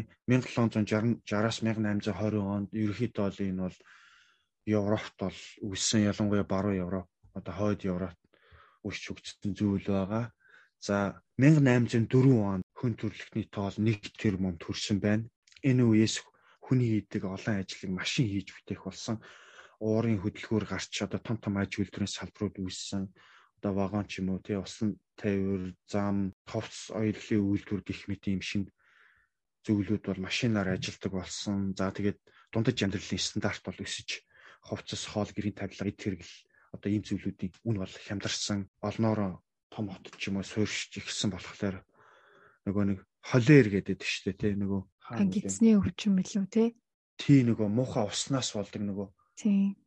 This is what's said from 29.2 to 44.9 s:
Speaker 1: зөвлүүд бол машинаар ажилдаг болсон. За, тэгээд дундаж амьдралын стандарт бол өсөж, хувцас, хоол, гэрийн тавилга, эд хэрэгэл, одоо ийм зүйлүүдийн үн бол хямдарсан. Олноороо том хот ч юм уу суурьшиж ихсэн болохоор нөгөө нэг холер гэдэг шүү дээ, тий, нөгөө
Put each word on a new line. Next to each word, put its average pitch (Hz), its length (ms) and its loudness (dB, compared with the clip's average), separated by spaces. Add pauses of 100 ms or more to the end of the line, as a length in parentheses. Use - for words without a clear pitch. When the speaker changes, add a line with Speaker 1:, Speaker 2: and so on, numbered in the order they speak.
Speaker 1:
зөвлүүд 101 400 0
бол 95 240 -4
машинаар 98 480 0
ажилдаг - 340 -6
болсон. 98 600 -4
За, 95 160 -2
тэгээд 98 300 -2 (340)
дундаж 117 240 2
амьдралын 98 400 -2
стандарт - 480 -4
бол 95 160 -10
өсөж, - 400 -10 (480)
хувцас, - 400 -8
хоол, 104 240 -2
гэрийн 101 240 -6
тавилга, 98 320 -6
эд - 80 -8
хэрэгэл, - 380 -6 (420)
одоо - 160 -4
ийм 104 80 0
зүйлүүдийн 98 520 -6 (120)
үн 113 160 0
бол 92 80 -6
хямдарсан. - 800 -6 (160)
Олноороо 104 560 0 (320)
том 104 160 -6
хот - 160 -14 (100)
ч - 140 -8
юм 98 80 -2
уу 95 80 -4
суурьшиж - 560 -4
ихсэн - 320 -4
болохоор 92 480 -6 (880)
нөгөө 101 140 2 (100)
нэг 95 60 -4 (260)
холер 127 480 8
гэдэг 95 320 0
шүү - 240 -4
дээ, 92 80 -4
тий, 104 160 0
нөгөө 98 280 0 (200)